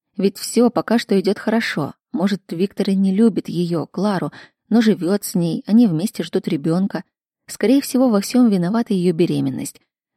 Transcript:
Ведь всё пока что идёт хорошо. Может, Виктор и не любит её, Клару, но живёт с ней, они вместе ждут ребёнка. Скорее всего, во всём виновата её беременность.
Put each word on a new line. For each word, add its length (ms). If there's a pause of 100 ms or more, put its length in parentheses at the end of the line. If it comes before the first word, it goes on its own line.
(180)
Ведь 200
всё 320
пока 280
что 220
идёт 180
хорошо. 560 (180)
Может, 380
Виктор 400
и 60
не 180
любит 360
её, 360
Клару, 460 (380)
но 120
живёт 420
с 120
ней, 320
они 200
вместе 360
ждут 240
ребёнка. 560 (440)
Скорее 340
всего, 280
во 120
всём 280
виновата 440
её 200
беременность. 680 (360)